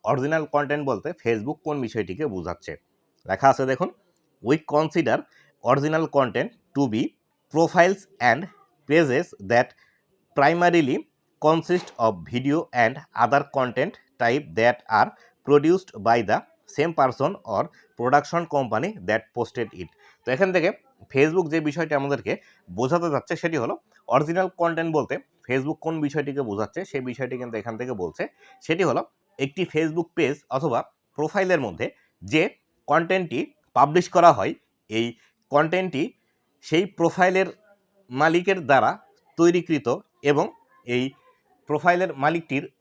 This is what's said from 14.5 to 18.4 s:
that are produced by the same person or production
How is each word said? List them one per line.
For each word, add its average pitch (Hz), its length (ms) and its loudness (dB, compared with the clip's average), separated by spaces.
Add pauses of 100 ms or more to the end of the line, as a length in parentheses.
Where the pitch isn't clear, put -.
that 120 220 4 (160)
are 107 180 4 (360)
produced 147 440 4 (120)
by 113 200 4
the 104 160 0 (320)
same 160 240 -2
person 139 380 0 (120)
or 107 180 -4 (360)
production 147 480 0